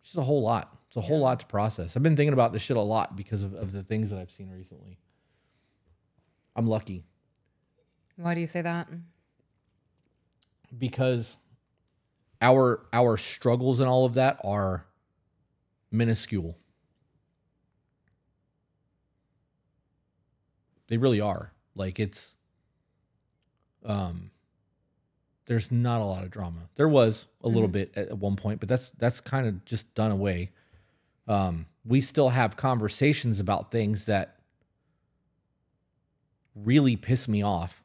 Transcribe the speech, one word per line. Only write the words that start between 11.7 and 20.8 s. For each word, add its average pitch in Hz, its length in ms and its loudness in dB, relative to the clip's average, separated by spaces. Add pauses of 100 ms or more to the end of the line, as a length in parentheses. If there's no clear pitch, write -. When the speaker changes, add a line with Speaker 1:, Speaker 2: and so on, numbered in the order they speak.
Speaker 1:
our, 127 540 4
our 117 240 4
struggles 123 600 0
and 131 100 2
all 127 160 4
of 120 100 0
that 131 280 2
are 98 420 -2 (1040)
minuscule. 107 680 -2 (4000)